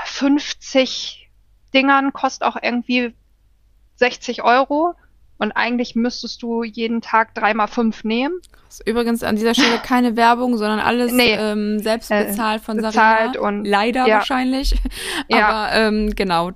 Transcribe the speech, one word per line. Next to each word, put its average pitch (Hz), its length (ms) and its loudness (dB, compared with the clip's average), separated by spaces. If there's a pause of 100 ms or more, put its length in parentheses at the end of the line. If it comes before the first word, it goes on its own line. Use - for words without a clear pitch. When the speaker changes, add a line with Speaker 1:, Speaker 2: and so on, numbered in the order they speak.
Speaker 1:
fünfzig - 1300 -2 (420)
Dingern, 269 400 2
kostet - 340 -4
auch 240 160 -4
irgendwie 240 520 -2 (840)
sechzig - 480 -2
Euro. 285 500 2 (420)
Und 214 140 -2
eigentlich 240 460 -2
müsstest 240 480 -4
du 233 180 -4
jeden 233 380 -4
Tag 226 340 0
drei 220 200 0
mal 214 120 0
fünf 226 380 -2
nehmen. 262 360 -2 (120)
Speaker 2:
Krass. - 340 -20
Übrigens 233 380 0
an - 100 -2
dieser 226 180 2
Stelle 233 260 2
keine 247 380 2
Werbung, 240 400 4
sondern 214 220 0
alles, 240 340 0
Speaker 1:
Nee. 240 200 4
Speaker 2:
ähm, 214 480 -2
selbst 220 320 -2
Speaker 1:
Äh, 208 140 2
Speaker 2:
bezahlt 214 360 -2
von 220 140 -6
Speaker 1:
bezahlt 220 580 2
Speaker 2:
Sarina. - 60 -6
Speaker 1:
und 208 240 -2
Speaker 2:
Leider 226 420 2
Speaker 1:
ja. 214 120 6
Speaker 2:
wahrscheinlich. 262 640 0 (480)
Speaker 1:
Ja. 214 200 4
Speaker 2:
Aber, 214 260 -2
ähm, 214 400 2
genau, 180 420 -2